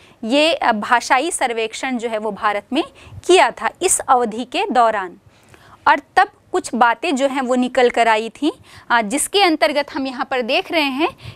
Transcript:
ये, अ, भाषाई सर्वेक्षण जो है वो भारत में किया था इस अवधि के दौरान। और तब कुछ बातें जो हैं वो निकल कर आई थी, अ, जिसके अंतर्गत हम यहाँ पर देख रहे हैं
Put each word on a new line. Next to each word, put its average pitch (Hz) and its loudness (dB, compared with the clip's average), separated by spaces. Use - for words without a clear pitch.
ये, 294 2
अ, - 0
भाषाई 247 0
सर्वेक्षण 233 -4
जो 226 -6
है 226 -6
वो 214 -4
भारत 202 -4
में 311 0
किया 254 6
था 220 -6
इस 359 0
अवधि 240 0
के 311 -4
दौरान। 214 0
और 302 4
तब 392 4
कुछ - -4
बातें 240 2
जो 269 0
हैं 269 -2
वो 247 -2
निकल 247 2
कर 233 0
आई 220 0
थी, 294 -4
अ, 233 2
जिसके 277 0
अंतर्गत 302 2
हम 269 -6
यहाँ 262 -8
पर 254 -2
देख 285 -2
रहे 320 0
हैं 277 -2